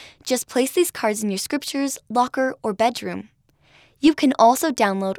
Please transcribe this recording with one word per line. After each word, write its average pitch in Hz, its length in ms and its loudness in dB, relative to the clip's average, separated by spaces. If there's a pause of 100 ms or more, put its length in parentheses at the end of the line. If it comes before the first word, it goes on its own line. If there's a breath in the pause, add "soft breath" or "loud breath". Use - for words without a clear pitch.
(240 loud breath)
Just - 240 -2
place 262 240 0
these 349 180 2
cards 214 320 -2
in 208 80 -2
your 190 80 -4
scriptures, 277 580 -4 (120)
locker, 254 520 0
or - 120 -4
bedroom. 202 560 -2 (720 soft breath)
You 302 140 6
can 269 220 2
also 240 360 4
download 196 460 -2